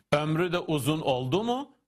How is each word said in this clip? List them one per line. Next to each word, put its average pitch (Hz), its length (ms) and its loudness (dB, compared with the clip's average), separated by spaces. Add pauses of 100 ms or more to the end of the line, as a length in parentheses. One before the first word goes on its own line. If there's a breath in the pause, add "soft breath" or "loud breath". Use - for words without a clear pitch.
(120 loud breath)
ömrü 156 400 0
de 175 60 0
uzun 156 420 0
oldu 135 440 0
mu 254 320 -4 (120)